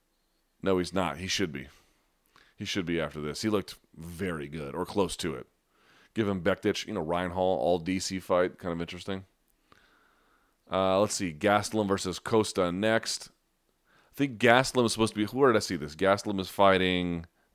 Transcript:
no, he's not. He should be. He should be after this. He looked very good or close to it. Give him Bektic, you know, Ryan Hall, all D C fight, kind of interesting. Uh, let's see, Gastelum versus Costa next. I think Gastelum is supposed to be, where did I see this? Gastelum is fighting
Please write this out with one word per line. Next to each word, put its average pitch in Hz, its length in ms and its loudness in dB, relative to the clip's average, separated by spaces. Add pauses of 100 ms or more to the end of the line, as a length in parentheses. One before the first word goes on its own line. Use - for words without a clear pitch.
(640)
no, 95 140 2
he's 87 160 -4
not. 85 240 -2
He 92 100 -8
should 90 240 -2
be. 67 160 -12 (880)
He 107 80 -10
should 98 200 -4
be 82 160 -2
after 76 180 -6
this. 73 220 -8
He 107 80 -2
looked 104 260 -2 (220)
very 82 500 -8
good 71 280 -10
or 90 100 -4
close 90 300 0
to 80 180 -4
it. 64 140 -12 (680)
Give 107 140 -2
him 95 140 -2
Bektic, 95 440 0
you 98 80 -10
know, 98 80 -4
Ryan 85 300 -2
Hall, 92 260 0
all 87 220 2
D 90 200 -2
C 92 200 -6
fight, 90 400 0
kind 90 120 -6
of 85 100 -6
interesting. 95 440 -10 (1500)
Uh, 95 280 2
let's 104 160 0
see, 90 180 -4
Gastelum 101 540 0
versus 92 320 -2
Costa 95 520 0
next. 110 580 -2 (840)
I - 20 -20
think 139 220 -4
Gastelum 123 480 6
is 107 80 2
supposed 110 220 2
to 104 40 -4
be, 107 60 0
where 127 260 4
did 110 60 6
I - 20 4
see 98 160 -4
this? 76 200 -6
Gastelum 98 440 2
is 92 100 -4
fighting 90 760 4 (300)